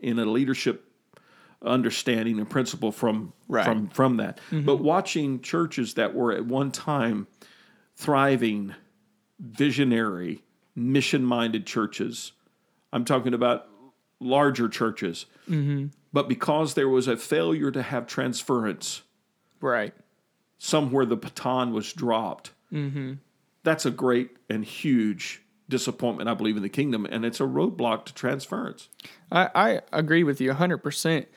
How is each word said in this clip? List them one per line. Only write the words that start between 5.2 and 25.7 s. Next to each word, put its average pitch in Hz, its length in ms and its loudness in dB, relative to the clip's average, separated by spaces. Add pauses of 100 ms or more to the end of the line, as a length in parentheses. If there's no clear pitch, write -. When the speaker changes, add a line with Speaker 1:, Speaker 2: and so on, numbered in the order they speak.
Speaker 1:
churches 160 540 -2
that 110 180 2
were 120 200 0
at 92 120 -2
one 131 280 0
time 117 560 -2 (680)
thriving, 120 800 2 (680)
visionary, 113 1000 0 (320)
mission-minded 123 920 2
churches, 107 680 -4 (600)
I'm 120 120 -2
talking 123 300 0
about 120 320 2 (540)
larger 127 480 2
churches, 107 580 -4 (220)
Speaker 2:
Mm-hmm. 143 380 0 (260)
Speaker 1:
but 143 160 0
because 151 460 0
there 139 140 2
was 127 200 4
a 117 80 2
failure 156 540 0
to 131 120 -4
have 120 240 -6
transference, 120 960 -2 (580)
Speaker 2:
Right. 120 320 -2 (640)
Speaker 1:
somewhere 139 460 2
the 113 120 2
baton 127 560 -2
was 107 200 -4
dropped. 113 600 -2 (200)
Speaker 2:
Mm-hmm. 139 420 -6 (500)
Speaker 1:
That's 107 220 2
a 127 40 2
great 123 400 0 (180)
and 110 160 -4
huge 110 800 0 (260)
disappointment, 120 600 -2